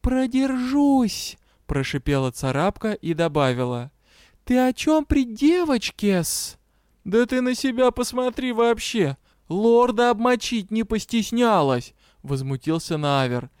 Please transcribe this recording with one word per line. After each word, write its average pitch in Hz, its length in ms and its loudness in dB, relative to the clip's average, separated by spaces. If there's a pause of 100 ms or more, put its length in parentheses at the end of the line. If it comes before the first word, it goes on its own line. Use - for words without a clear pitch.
Продержусь! 262 1400 0 (300)
прошипела 135 640 0
царапка 147 640 -2
и 170 220 -4
добавила: 131 760 0 (520)
Ты 247 140 0
о 254 140 2
чём 311 320 0
при 277 200 0
девочке-с? 240 1300 0 (460)
Да 226 220 2
ты 254 140 -2
на 254 140 0
себя 254 360 0
посмотри 247 600 -4
вообще! 226 640 0 (320)
Лорда 233 600 4
обмочить 233 600 0
не 220 140 -2
постеснялась! 208 1080 0 (280)
возмутился 139 760 -4
Навер. 135 540 0 (100)